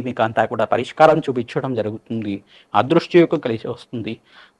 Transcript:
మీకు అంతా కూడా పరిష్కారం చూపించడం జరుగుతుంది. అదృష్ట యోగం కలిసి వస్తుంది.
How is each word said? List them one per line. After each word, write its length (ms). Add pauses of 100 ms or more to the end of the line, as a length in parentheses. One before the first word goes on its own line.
మీకు 220
అంతా 280
కూడా 140
పరిష్కారం 540
చూపించడం 600
జరుగుతుంది. 540 (420)
అదృష్ట 400
యోగం 240
కలిసి 280
వస్తుంది. 460 (460)